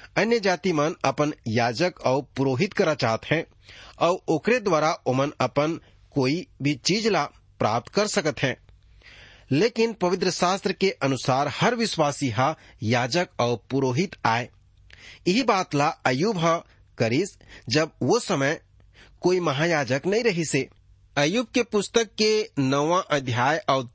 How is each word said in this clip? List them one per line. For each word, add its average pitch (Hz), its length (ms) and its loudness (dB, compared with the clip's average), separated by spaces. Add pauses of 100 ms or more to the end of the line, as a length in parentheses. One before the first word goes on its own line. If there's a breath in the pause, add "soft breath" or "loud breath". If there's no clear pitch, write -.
(180 loud breath)
अन्य 226 220 2
जाति 185 340 0
मन 151 220 0 (100)
अपन 151 280 0 (140)
याजक 120 460 0 (120)
और 135 160 2
पुरोहित 135 520 -2
करा 165 200 2
चाहत 113 320 -2
हैं 156 200 -2 (540 loud breath)
और 170 280 0
ओकरे 202 320 2
द्वारा 165 380 0 (100)
ओमन 135 240 2 (100)
अपन 151 380 0 (320 soft breath)
कोई 143 360 -2 (140)
भी 143 140 -2
चीज 208 320 -4
ला 175 160 0 (360)
प्राप्त 117 340 -2
कर 208 140 0
सकत 170 320 -4
हैं। 127 180 -2 (920 loud breath)
लेकिन 226 420 2
पवित्र 180 380 -2
शास्त्र 185 420 0
के 190 160 0
अनुसार 135 580 0
हर 208 280 0
विश्वासी 151 540 -2
हा 131 260 0 (280 loud breath)
याजक 123 440 0 (120)
और 120 300 -2
पुरोहित 135 460 -2 (100)
आए। 117 240 0 (800 loud breath)
यही 208 160 2
बात 196 320 0
ला 143 120 2
अय्यूब 160 500 0
हा 165 260 0 (340 soft breath)
करीस, 127 400 -2 (320 loud breath)
जब 156 220 0 (120)
वो 170 160 4
समय 151 420 0 (600 soft breath)
कोई 180 180 2
महायाजक 147 640 0
नहीं 208 180 2
रही 175 220 0
से। 135 240 -2 (480)
अय्यूब 185 360 0
के 247 100 2
पुस्तक 214 540 0
के 143 320 0 (100)
नौवां 143 420 2 (100)
अध्याय 131 580 0
और 135 260 0